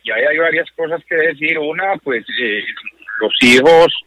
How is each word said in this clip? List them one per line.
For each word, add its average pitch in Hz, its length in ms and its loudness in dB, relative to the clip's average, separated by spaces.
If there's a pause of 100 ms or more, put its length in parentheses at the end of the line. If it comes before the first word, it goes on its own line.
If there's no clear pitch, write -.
y 113 80 -8
ahí 113 200 -2
hay 156 60 -2
varias 165 340 -2
cosas 160 360 -6
que 175 80 -4
decir. 156 440 -2
Una, 175 380 -4
pues, 120 280 -6 (160)
eh, 104 220 -4 (560)
los 107 220 -2
hijos 151 520 6 (140)